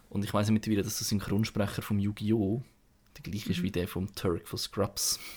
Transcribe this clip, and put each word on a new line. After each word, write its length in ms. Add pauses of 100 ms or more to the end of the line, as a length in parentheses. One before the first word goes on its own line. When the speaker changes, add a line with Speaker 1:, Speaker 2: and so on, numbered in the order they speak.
Speaker 1:
Und 140
ich 100
weiss 180
mittlerweile, 320
dass 140
der 100
Synchronsprecher 760
vom 180
Yu-Gi-Oh! 600 (560)
der 140
gleiche 200
ist 80
Speaker 2:
Mhm. 40
Speaker 1:
wie 80
der 160
vom 260
Turk 340
von 120
Scrubs. 600 (180)